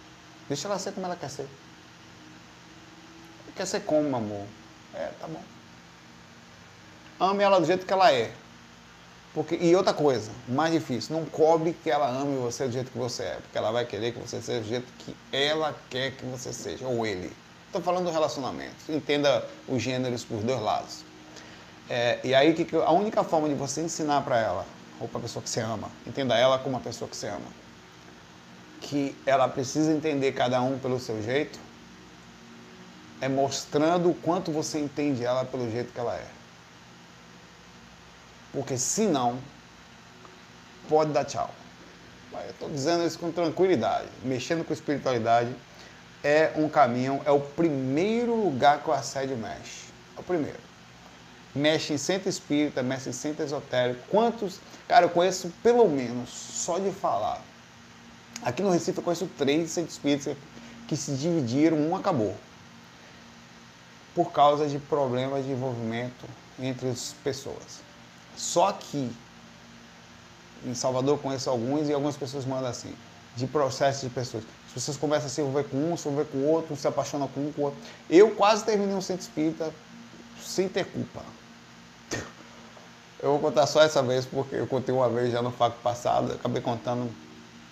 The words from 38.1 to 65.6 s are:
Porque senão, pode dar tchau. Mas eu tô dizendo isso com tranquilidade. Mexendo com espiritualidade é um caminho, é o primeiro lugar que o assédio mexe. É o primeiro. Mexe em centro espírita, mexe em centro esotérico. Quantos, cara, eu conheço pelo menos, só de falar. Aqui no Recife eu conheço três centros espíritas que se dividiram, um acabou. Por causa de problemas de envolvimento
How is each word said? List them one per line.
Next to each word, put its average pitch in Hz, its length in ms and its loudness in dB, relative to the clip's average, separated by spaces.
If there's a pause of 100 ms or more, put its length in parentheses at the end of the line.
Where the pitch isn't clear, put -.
Porque 135 260 -4
senão, 131 600 0 (1500)
pode 151 240 4
dar 143 120 2
tchau. - 260 -4 (840)
Mas - 140 -10
eu - 80 -14
tô - 140 -10
dizendo 160 380 0
isso 165 120 -4
com 170 120 -4
tranquilidade. 156 800 2 (140)
Mexendo 131 420 -2
com - 80 -6
espiritualidade 123 840 0 (680)
é 151 340 6
um 151 120 2
caminho, 135 560 4
é 147 60 2
o 143 100 6
primeiro 170 960 0
lugar 147 480 4
que - 80 -4
o - 20 4
assédio 135 440 -2
mexe. - 500 -10 (300)
É - 40 -14
o - 20 -16
primeiro. 147 360 -2 (960)
Mexe 151 380 2
em 147 60 0
centro 196 300 0
espírita, 147 540 0
mexe 131 280 -2
em - 20 -8
centro 151 320 -4
esotérico. 127 560 -2 (100)
Quantos, 220 500 2 (260)
cara, 175 200 8
eu 170 40 2
conheço 175 420 0 (100)
pelo 233 260 6
menos, 123 420 -2
só - 480 -6
de 196 120 -2
falar. 107 520 -2 (1000)
Aqui 127 200 -2
no 202 80 2
Recife 175 280 2
eu 160 60 -6
conheço 170 240 -2 (100)
três 151 320 2
centros 170 240 -6
espíritas 143 420 0 (500)
que 160 100 -2
se 143 160 -6
dividiram, 147 640 2
um 156 200 0
acabou. 143 400 0 (1800)
Por 170 180 2
causa 147 340 6
de 143 120 -2
problemas 135 680 0
de 135 80 -4
envolvimento 120 720 -4 (320)